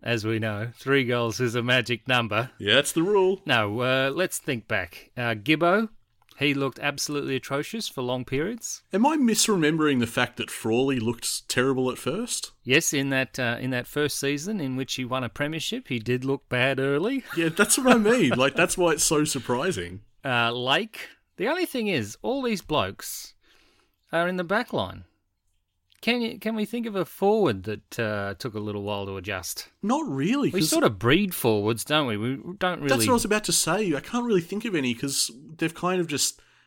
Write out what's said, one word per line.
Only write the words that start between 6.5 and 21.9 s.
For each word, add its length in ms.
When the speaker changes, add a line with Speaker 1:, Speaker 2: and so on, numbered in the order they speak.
Speaker 1:
looked 260
absolutely 580
atrocious 500
for 140
long 240
periods. 680
Speaker 2:
Am 140
I 100
misremembering 840
the 60
fact 280
that 160
Frawley 480
looked 480
terrible 420
at 80
first? 540
Speaker 1:
Yes, 280
in 200
that, 280
uh, 220
in 80
that 180
first 320
season 400
in 160
which 200
he 100
won 180
a 60
premiership, 580
he 120
did 260
look 240
bad 300
early. 500
<laughs> 80
Speaker 2:
Yeah, 120
that's 280
what 100
I 100
mean. 340
Like, 240
that's 220
why 140
it's 140
so 180
surprising. 760
Speaker 1:
Uh, 260
Lake. 560
The 100
only 180
thing 220
is, 340